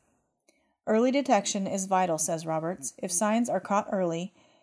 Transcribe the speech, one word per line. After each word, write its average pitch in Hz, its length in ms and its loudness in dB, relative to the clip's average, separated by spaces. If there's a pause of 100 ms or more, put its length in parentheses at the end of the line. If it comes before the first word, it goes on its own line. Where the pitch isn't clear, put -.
(840)
Early 226 240 4
detection 233 560 2
is 190 220 -4
vital," 185 320 2
says 165 260 -2
Roberts. 160 540 -4
"If 190 120 -4
signs 226 380 2
are 196 100 0
caught 208 320 0
early, 180 440 -2 (280)